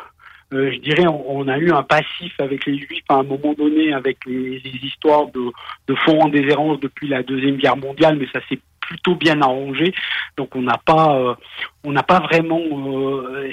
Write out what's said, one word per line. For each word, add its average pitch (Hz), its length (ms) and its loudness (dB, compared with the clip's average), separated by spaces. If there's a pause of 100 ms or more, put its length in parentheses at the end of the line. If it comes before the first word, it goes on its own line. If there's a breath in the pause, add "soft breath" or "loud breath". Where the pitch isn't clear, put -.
(540 loud breath)
euh, 135 180 0
je 120 80 -8
dirais, 151 280 2
on, 139 320 -2
on 135 100 -2
a 131 80 0
eu 170 140 2
un 139 120 4
passif 156 560 -2
avec 139 260 -2
les 139 120 -2
Juifs 143 320 -10
à 143 60 4
un 139 80 4
moment 143 300 -2
donné, 151 400 2
avec 131 320 -2
les, 131 340 -6
les 127 280 -12
histoires 147 400 2
de, 123 240 -6 (380 loud breath)
de 135 60 2
fonds 156 260 4
en 156 80 4
déshérence 143 500 2
depuis 139 300 -8
la 135 120 0
Deuxième 135 360 0
Guerre 131 180 2
mondiale, 139 420 2
mais 131 140 -4
ça 131 160 -4
s'est 131 120 -6 (200)
plutôt 175 360 -2
bien 151 260 2
arrangé. 139 520 0 (440 loud breath)
Donc 131 180 -8
on 131 60 -2
n'a 120 160 0
pas, 160 420 4
euh, 123 160 0 (480 loud breath)
on 147 80 -6
n'a 139 120 0
pas 175 180 4
vraiment, 165 400 2
euh, 135 920 -4